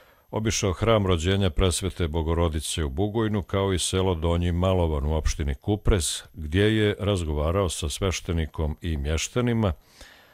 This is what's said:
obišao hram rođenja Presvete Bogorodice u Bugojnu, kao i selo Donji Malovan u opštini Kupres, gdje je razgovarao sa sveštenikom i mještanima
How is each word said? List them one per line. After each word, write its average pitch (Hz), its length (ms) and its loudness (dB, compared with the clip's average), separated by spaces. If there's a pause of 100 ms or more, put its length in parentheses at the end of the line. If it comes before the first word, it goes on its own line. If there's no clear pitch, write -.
(320)
obišao 110 420 0
hram 107 340 2
rođenja 92 420 2
Presvete 90 580 0
Bogorodice 80 760 -2
u 73 60 -2
Bugojnu, 104 540 -2
kao 98 300 0
i 90 60 0
selo 95 360 0
Donji 85 360 0
Malovan 85 540 2
u 78 100 0
opštini 73 400 0
Kupres, - 680 0 (100)
gdje 95 440 2
je 104 220 2
razgovarao 85 680 0
sa 78 200 -4
sveštenikom 82 920 -4
i 80 160 -4
mještanima 101 760 0 (600)